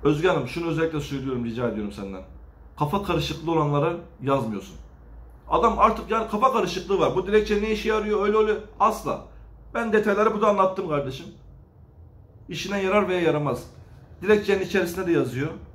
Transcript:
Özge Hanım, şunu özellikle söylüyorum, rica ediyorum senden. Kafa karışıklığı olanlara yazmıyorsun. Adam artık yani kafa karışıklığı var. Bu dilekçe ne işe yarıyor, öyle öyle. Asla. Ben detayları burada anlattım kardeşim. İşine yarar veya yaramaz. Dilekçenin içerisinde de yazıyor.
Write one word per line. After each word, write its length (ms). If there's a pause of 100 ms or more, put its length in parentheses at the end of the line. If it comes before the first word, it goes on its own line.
Özge 260
Hanım, 200
şunu 180
özellikle 340
söylüyorum, 440
rica 240
ediyorum 240
senden. 300 (560)
Kafa 240
karışıklığı 500
olanlara 440 (260)
yazmıyorsun. 540 (720)
Adam 300
artık 320
yani 200
kafa 220
karışıklığı 460
var. 180
Bu 100
dilekçe 360
ne 80
işe 180
yarıyor, 380
öyle 100
öyle. 240 (200)
Asla. 440 (500)
Ben 180
detayları 420
burada 140
anlattım 400
kardeşim. 380 (1200)
İşine 340
yarar 260
veya 120
yaramaz. 460 (560)
Dilekçenin 420
içerisinde 420
de 60
yazıyor. 380 (240)